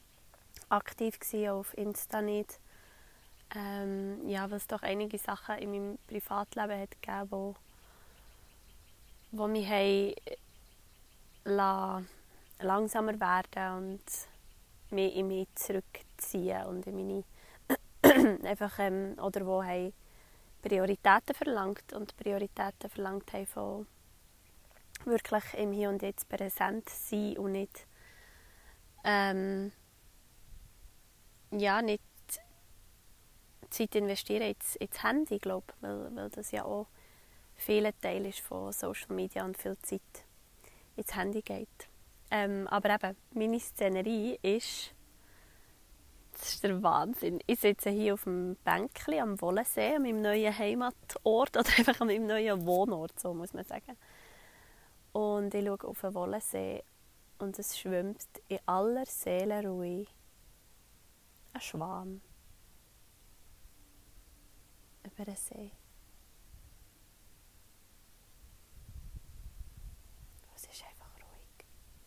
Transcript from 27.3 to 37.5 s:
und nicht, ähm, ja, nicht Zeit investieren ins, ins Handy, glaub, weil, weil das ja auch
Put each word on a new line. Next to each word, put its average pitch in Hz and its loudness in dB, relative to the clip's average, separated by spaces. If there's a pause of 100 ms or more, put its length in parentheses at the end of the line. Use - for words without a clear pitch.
und 196 -2
nicht, 196 -6 (1160)
ähm, 196 2 (1800)
ja, 208 2
nicht 214 0 (1700)
Zeit - -2
investieren 208 0
ins, - -6
ins - -6
Handy, 233 2
glaub, 185 -4
weil, 208 -8
weil 208 -8
das - -10
ja 208 -4
auch 208 -4 (680)